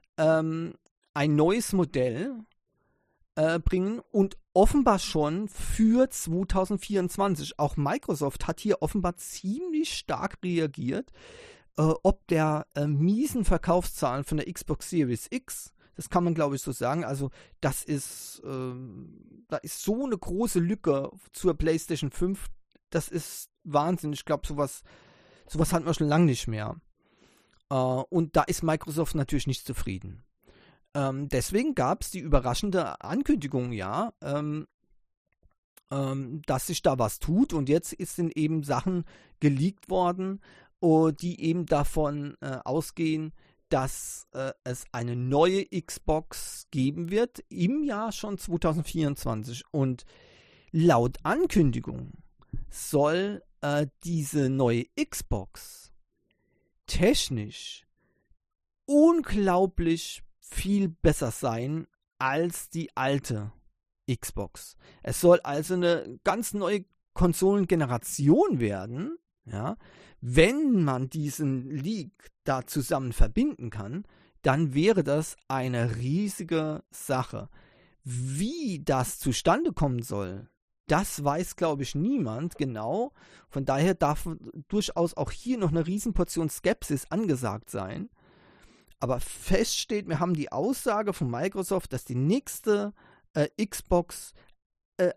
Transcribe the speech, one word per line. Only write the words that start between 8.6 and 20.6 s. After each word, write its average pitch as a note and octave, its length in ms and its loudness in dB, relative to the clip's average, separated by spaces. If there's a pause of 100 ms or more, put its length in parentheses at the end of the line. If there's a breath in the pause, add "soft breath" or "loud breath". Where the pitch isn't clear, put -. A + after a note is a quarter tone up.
offenbar F3 340 0
ziemlich D#4 800 -4
stark - 460 -6
reagiert, D#3 720 -2 (640 loud breath)
äh, D3+ 60 0
ob D#3+ 440 4
der, D#3 480 2
äh, D3 140 0
miesen G3 560 2
Verkaufszahlen E3 800 2
von D#3 140 -2
der E3 140 -4
Xbox - 380 -6
Series C3 400 0
X. - 420 -10 (220 soft breath)
Das - 160 -12
kann F3 140 2
man, E3+ 100 2
glaub D3+ 180 0
ich, C3+ 100 -4
so C#3+ 100 -6
sagen. C#3+ 320 -2
Also C#3 260 -4 (300 loud breath)
das - 240 -2
ist, - 600 -8
ähm, B2+ 1040 -12
da D#3 100 -4
ist - 240 -12
so A3+ 220 0
eine A#3 140 -2
große G3 400 -2
Lücke E3 540 0 (200)